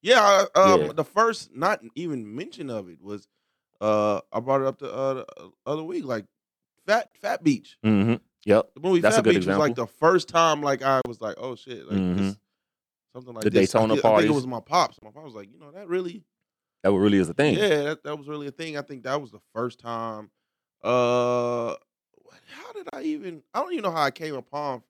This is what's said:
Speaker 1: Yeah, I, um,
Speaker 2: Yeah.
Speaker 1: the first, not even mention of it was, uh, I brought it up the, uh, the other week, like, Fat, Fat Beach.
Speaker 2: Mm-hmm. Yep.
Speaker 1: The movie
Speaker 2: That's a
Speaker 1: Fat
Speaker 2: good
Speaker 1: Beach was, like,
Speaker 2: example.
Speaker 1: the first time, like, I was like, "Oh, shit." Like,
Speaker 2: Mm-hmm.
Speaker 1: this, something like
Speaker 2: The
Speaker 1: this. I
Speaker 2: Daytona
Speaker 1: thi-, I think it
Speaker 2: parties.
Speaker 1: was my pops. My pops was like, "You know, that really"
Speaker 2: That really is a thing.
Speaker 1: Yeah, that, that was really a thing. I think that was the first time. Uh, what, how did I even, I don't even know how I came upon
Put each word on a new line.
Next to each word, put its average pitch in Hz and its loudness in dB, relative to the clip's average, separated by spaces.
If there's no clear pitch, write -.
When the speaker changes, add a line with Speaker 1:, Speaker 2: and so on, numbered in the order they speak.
Speaker 1:
Yeah, 202 6
I, - 6
um, 190 8
Speaker 2:
Yeah. 147 -2
Speaker 1:
the 156 -2
first, - 0
not 175 -2
even 135 -8
mention 160 -10
of 104 -8
it 80 -20
was, 101 -12
uh, 107 2
I 117 -4
brought 135 0
it 135 -2
up - -4
the, 139 -12
uh, 135 -4
the - -16
other 156 -6
week, 175 -8
like, 117 -6
Fat, 214 -2
Fat 208 -6
Beach. 143 -2
Speaker 2:
Mm-hmm. 110 2
Yep. 104 2
Speaker 1:
The - -20
movie 175 2
Speaker 2:
That's 107 4
a - 4
Speaker 1:
Fat 104 0
Speaker 2:
good 110 4
Speaker 1:
Beach 92 2
was, 95 0
like, 147 2
Speaker 2:
example. 120 -6
Speaker 1:
the 110 -16
first 170 2
time, 160 0
like, 139 -2
I 131 2
was 117 -12
like, 110 -8
"Oh, 127 -10
shit." 113 -16
Like, 98 -2
Speaker 2:
Mm-hmm. 90 0
Speaker 1:
this, 101 -8
something 123 -18
like 113 -10
Speaker 2:
The 147 2
Speaker 1:
this. - 2
I 117 4
Speaker 2:
Daytona 110 2
Speaker 1:
thi-, - 0
I 127 -2
think - -4
it 113 6
Speaker 2:
parties. 107 4
Speaker 1:
was 135 0
my 123 -8
pops. 160 -4
My 107 -20
pops 147 -20
was 123 -20
like, 104 -18
"You 135 -20
know, 147 -20
that 196 -20
really" 175 -8
Speaker 2:
That 95 2
really 101 4
is 87 2
a 85 -8
thing. 147 2
Speaker 1:
Yeah, 180 2
that, 151 -6
that 147 -10
was 139 -18
really 147 -10
a 139 -12
thing. 160 -10
I 143 -10
think 139 -16
that 135 -4
was 117 -18
the 104 -20
first 117 -6
time. 113 -10
Uh, 123 0
what, - -20
how 427 -20
did 415 -16
I 269 -14
even, 180 -8
I 226 -4
don't 359 -6
even 294 -6
know 190 -2
how 160 0
I 139 2
came 156 -10
upon 135 -8